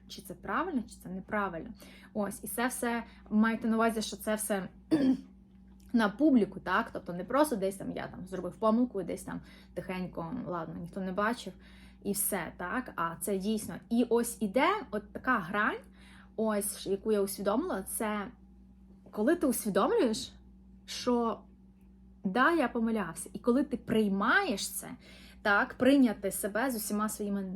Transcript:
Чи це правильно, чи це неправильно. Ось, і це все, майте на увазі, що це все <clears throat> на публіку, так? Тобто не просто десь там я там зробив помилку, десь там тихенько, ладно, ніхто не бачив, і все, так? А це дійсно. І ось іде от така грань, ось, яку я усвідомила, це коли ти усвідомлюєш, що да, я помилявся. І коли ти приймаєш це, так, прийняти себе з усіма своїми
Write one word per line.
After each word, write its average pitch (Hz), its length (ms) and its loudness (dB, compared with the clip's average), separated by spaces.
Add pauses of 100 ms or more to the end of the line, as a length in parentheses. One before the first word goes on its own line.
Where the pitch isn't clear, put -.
Чи - 140 -16
це - 120 -14
правильно, 240 560 -4
чи - 140 -18
це 170 60 -12
неправильно. 190 600 -4 (440)
Ось, 202 300 -4
і - 40 -10
це 240 200 -2
все, 233 360 -2 (260)
майте 226 380 2
на 220 80 2
увазі, 226 260 2
що - 160 -8
це 214 180 -2
все 196 340 -2 (200)
<clears throat> 277 280 4 (760)
на 226 160 4
публіку, 233 500 4
так? 190 340 0
Тобто 175 200 -8
не 175 100 -6
просто 262 320 2
десь 196 200 -2
там - 200 -8
я - 120 -6
там - 200 -12
зробив 180 280 -8
помилку, 220 480 2
десь 180 200 -6
там - 180 -10 (320)
тихенько, 180 600 -8 (140)
ладно, 165 340 -6
ніхто 170 180 -10
не 185 120 -4
бачив, 208 420 -2 (500)
і 202 80 -4
все, 175 460 -2
так? 196 380 -6
А 165 260 -2
це 202 160 -2
дійсно. 202 380 -4 (140)
І 233 200 4
ось 233 300 0
іде 247 300 2 (220)
от - 220 -8
така 240 260 0
грань, 208 420 -2 (540)
ось, 208 520 -2
яку 196 240 -2
я 202 100 4
усвідомила, 202 640 0
це 208 440 -4 (840)
коли 240 240 4
ти 330 120 0
усвідомлюєш, 233 840 2 (520)
що 240 540 -2 (840)
да, 247 280 4
я 311 160 4
помилявся. 220 680 -2
І - 60 -8
коли 247 240 4
ти - 140 -4
приймаєш 220 920 2
це, - 160 -8 (540)
так, 214 320 4
прийняти 247 580 6
себе 214 400 -2
з 240 40 -2
усіма 214 340 -2
своїми 202 340 -4 (120)